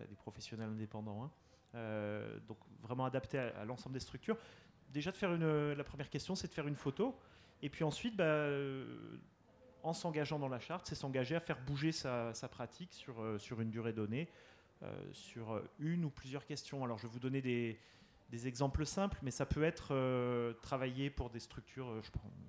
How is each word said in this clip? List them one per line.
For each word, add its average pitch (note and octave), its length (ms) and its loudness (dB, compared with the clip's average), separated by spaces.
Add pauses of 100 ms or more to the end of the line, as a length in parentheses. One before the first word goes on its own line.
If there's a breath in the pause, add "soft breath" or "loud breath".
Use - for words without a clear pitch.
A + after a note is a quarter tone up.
à - 60 -10
des G2+ 80 -14
professionnels A2 540 -8
indépendants, G#2+ 540 -4
hein. D3 80 -6 (420 loud breath)
Euh, G#2+ 720 -2
donc A2 100 -10 (240)
vraiment B2 240 0
adapté C3 340 0
à, A#2+ 200 -2
à G#2 60 -4
l'ensemble B2 280 -6
des C3 80 -2
structures. - 360 -2 (540 loud breath)
Déjà D3 200 0
de - 40 -4
faire F3+ 180 4
une, D3+ 380 6
la C#3+ 140 0
première C#3 240 -6
question, D3+ 260 -2
c'est F#3+ 140 -2
de - 40 -16
faire D3 140 0
une D3 80 2
photo, G3 420 2 (440 loud breath)
et D3 80 -2
puis - 160 -2
ensuite, G#3+ 320 0
bah, F#3 80 6
euh, C3+ 920 2 (640)
en D#3+ 100 2
s'engageant D3+ 440 2
dans C#3 120 0
la B2 100 0
charte, E3+ 260 -4
c'est D#3 100 -4
s'engager C3 380 2
à E3 60 4
faire D3+ 220 -2
bouger C#3 320 4
sa, A#2+ 400 0
sa B2 160 -6
pratique - 440 -8
sur, A2+ 280 -8
euh, A2 180 0
sur A2+ 220 -2
une A2+ 100 2
durée A2+ 220 0
donnée, A2 360 0 (540 loud breath)
euh, G1+ 100 -6 (200)
sur, A2+ 400 -6
euh, G#2 80 0 (180)
une E3 240 2
ou D3+ 60 2
plusieurs C3+ 360 -8
questions. C#3 380 -4
Alors A#2 140 0
je A2+ 100 -6
vais A2+ 60 -8
vous B2 60 -6
donner C3 220 2
des, A#2+ 380 2 (500 loud breath)
des A#2 180 -2
exemples C#3 380 4
simples, G3 380 2
mais C3 80 0
ça C3+ 140 2
peut - 180 4
être, - 280 2
euh, B2 720 4
travailler C3 480 0
pour C3 200 -2
des A2+ 100 -6
structures, - 480 -8
euh, A2 160 -2
je - 80 -14
prends - 180 -4 (180)